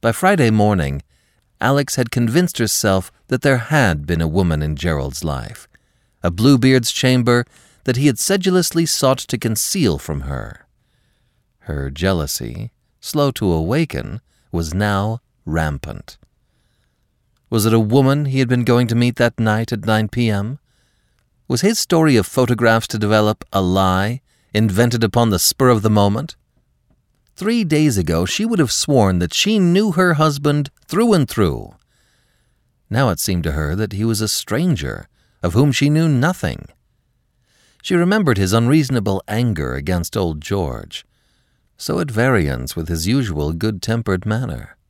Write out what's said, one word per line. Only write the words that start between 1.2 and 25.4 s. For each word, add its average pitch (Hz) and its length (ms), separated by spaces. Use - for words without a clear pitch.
Alex 139 360
had 117 160
convinced 127 460
herself 98 540
that 127 160
there 135 160
had 104 480
been 85 120
a 82 80
woman 80 360
in 76 120
Gerald's 71 480
life, 67 440
a 87 80
Bluebeard's 127 600
chamber 123 540
that 123 140
he 143 100
had 127 120
sedulously 185 680
sought 131 340
to - 180
conceal 113 600
from 71 220
her. 64 440
Her 69 320
jealousy, 80 800
slow 143 320
to 101 200
awaken, 82 720
was 82 220
now 104 480
rampant. - 720
Was 107 140
it 113 80
a 113 60
woman 135 460
he 135 140
had 127 80
been 123 160
going 120 240
to 113 80
meet 120 220
that 117 220
night 110 320
at 110 140
nine 107 220
P 120 220
M? 107 280
Was 123 140
his 214 160
story 160 380
of 104 100
photographs 117 600
to 117 100
develop 107 540
a 98 100
lie, 95 600
invented 113 500
upon 113 260
the 92 100
spur - 300